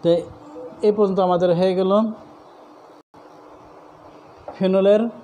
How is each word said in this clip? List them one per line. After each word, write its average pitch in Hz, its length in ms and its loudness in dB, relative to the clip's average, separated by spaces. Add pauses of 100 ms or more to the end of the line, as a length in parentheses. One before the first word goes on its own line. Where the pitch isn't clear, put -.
তো 170 60 0 (720)
এই 208 100 2
পর্যন্ত 202 280 0
আমাদের 180 340 2
হয়ে 185 200 0
গেল 190 260 0 (2500)
ফেনলের 196 420 2 (240)